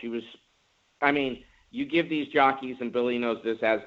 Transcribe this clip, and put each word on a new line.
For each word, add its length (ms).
she 60
was, 160
I 100
mean, 320
you 140
give 240
these 200
jockeys, 500
and 120
Billy 260
knows 260
this, 180
as 260